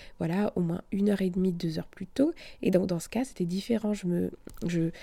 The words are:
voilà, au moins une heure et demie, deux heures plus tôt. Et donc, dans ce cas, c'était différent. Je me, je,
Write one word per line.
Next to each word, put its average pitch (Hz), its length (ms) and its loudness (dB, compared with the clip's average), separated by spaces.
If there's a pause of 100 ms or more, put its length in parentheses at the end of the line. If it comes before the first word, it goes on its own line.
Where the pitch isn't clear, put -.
(180)
voilà, 170 380 0
au 180 60 2
moins 170 200 0 (100)
une 202 180 2
heure 196 120 2
et 190 80 2
demie, 185 240 2
deux 170 240 -2
heures 170 100 -6
plus - 200 -12
tôt. 302 260 2 (280)
Et 185 100 2
donc, 185 160 6
dans 175 120 0
ce - 80 -10
cas, 233 160 -2
c'était - 220 -4
différent. 208 480 0
Je 196 140 -4
me, 175 240 2 (360)
je, 165 220 2 (140)